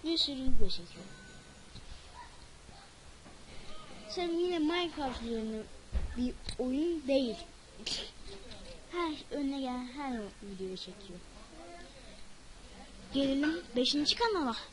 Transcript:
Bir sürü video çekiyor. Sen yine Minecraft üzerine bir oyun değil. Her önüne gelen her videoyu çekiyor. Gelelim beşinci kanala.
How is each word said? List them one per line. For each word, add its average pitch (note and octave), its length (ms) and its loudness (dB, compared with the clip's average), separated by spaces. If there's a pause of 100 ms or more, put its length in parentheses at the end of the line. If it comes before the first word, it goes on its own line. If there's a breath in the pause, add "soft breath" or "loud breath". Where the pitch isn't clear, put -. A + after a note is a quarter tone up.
Bir E4 140 2
sürü C#4+ 180 2
video C4 340 12
çekiyor. - 360 -4 (3000)
Sen F4 200 0
yine F4 300 2
Minecraft D4+ 640 2
üzerine A3 380 -2 (560)
bir B3 160 2 (260)
oyun C#4+ 480 2
değil. C4 280 4 (1600)
Her E4 460 -2
önüne C#4 220 0
gelen B3+ 280 -2 (100)
her C#4 160 -2 (300)
videoyu F#3+ 340 -6
çekiyor. F3+ 420 -12 (1900)
Gelelim C#4 480 2 (140)
beşinci D4 400 4
kanala. F4+ 400 2 (180)